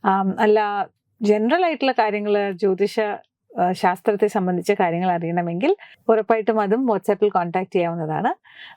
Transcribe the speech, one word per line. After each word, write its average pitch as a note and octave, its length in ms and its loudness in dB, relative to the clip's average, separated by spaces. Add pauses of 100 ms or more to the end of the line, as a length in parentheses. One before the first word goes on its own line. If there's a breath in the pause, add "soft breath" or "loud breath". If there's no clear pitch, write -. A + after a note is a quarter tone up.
ആം, F#3+ 360 0
അല്ല, G#3 480 2 (340)
ജനറൽ A3 420 2
ആയിട്ടുള്ള C4+ 280 0
കാര്യങ്ങൾ, G#3 600 0
ജ്യോതിഷ, G3 480 -2 (580)
ആ, F3+ 140 2
ശാസ്ത്രത്തെ G3 540 0
സംബന്ധിച്ച F#3 460 0
കാര്യങ്ങൾ F3+ 380 0
അറിയണമെങ്കിൽ F3 680 -2 (320 loud breath)
ഉറപ്പായിട്ടും A3 520 2
അതും A3 260 0
WhatsApp-ൽ G#3 420 0
കോൺടാക്ട് F#3 460 -2
ചെയ്യാവുന്നതാണ്. E3+ 600 -2 (420 loud breath)